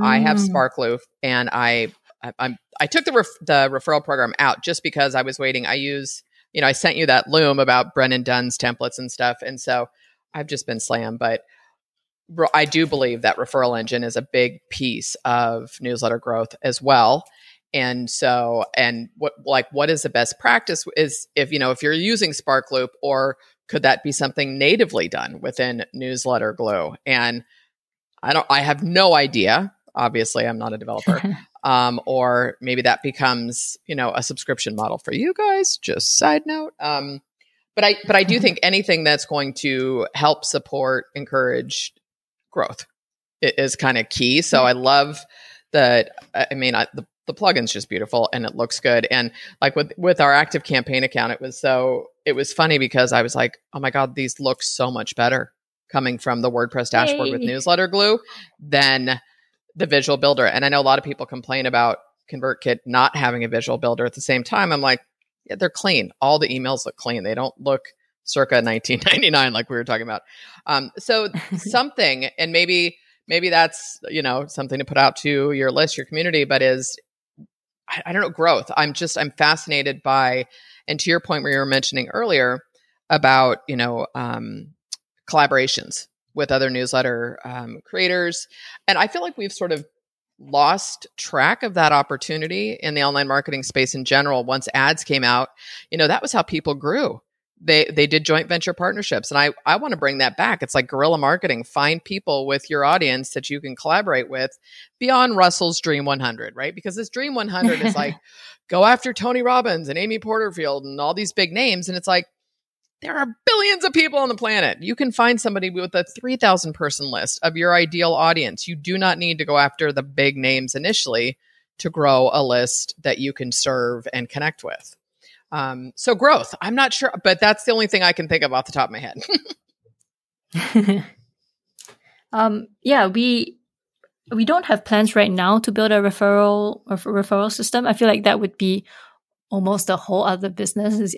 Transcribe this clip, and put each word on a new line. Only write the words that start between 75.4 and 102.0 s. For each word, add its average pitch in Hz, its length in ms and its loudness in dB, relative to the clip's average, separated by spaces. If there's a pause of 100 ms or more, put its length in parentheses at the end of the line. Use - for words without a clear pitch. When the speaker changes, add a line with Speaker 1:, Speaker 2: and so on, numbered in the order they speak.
Speaker 1:
your 135 200 0
list, 151 240 0
your 135 100 -8
community, 160 380 0
but 135 180 2
is, 131 340 0 (880)
I, - 200 -8
I 170 80 -8
don't 202 80 0
know, 170 80 -2
growth. 160 440 2
I'm 147 200 0
just, - 240 -6
I'm 147 140 -2
fascinated 147 680 0
by, 127 440 0 (420)
and 151 120 -4
to 165 100 -2
your 170 100 2
point 151 220 -4
where 143 100 -2
you 135 60 2
were 139 80 0
mentioning 135 420 -2
earlier 135 520 0 (500)
about, 131 480 4 (100)
you 139 80 -6
know, 120 380 -2
um, 117 540 -10 (600)
collaborations 139 800 0 (260)
with 143 160 -2
other 135 200 2
newsletter, 127 720 -2
um, 123 400 -12
creators. 180 640 -2 (400)
And 196 100 2
I 202 80 4
feel 349 160 -6
like 349 160 -10
we've 202 140 -8
sort 175 200 -4
of 147 140 -6 (520)
lost 143 680 0 (100)
track 156 460 0
of 208 120 -6
that 156 180 4
opportunity 156 880 -2
in 151 140 -6
the 143 100 0
online 143 240 0
marketing 139 340 -2
space 131 320 -2
in 131 100 -8
general. 135 400 2
Once 131 300 -4
ads 139 300 0
came 135 200 0
out, 123 260 2 (400)
you 160 80 -4
know, 151 100 4
that - 140 0
was 190 100 -6
how 202 100 2
people 156 320 -4
grew. 147 460 -4 (400)
They, 156 240 4
they 147 240 2
did 156 180 0
joint 160 220 0
venture 175 260 -4
partnerships. 202 560 -4
And 143 80 0
I, 147 120 4 (140)
I 160 120 4
wanna 247 200 -4
bring 139 220 -2
that 127 180 0
back. 196 260 -2
It's - 120 -6
like 127 140 0
guerrilla 151 300 0
marketing. 143 460 -2
Find 151 400 -2